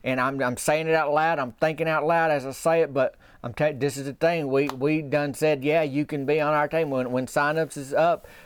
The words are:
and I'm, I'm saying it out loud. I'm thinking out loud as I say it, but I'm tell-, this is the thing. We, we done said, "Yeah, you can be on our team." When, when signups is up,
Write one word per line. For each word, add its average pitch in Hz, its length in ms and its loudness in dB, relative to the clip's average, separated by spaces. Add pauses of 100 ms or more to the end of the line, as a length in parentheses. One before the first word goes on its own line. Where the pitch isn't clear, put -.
and 127 180 -2
I'm, 135 220 -2
I'm 123 140 -2
saying 160 300 0
it 160 60 2
out 151 180 2
loud. 156 280 2
I'm 127 140 -4
thinking 160 360 -2
out 151 160 0
loud 165 240 2
as 139 160 0
I 139 60 -8
say 165 300 2
it, 143 120 0
but 127 220 0 (280)
I'm 123 80 -6
tell-, 151 220 0
this 135 240 -2
is 135 80 -8
the 139 80 -8
thing. 165 340 0
We, 139 220 2
we 147 320 0
done 143 320 -2
said, 151 300 0
"Yeah, 156 180 2
you 143 240 -2
can 139 220 -4
be 151 120 2
on 151 140 2
our 151 140 2
team." 160 240 -2
When, 127 200 -2
when 127 140 -2
signups 151 500 0
is 139 200 -8
up, 160 320 2 (180)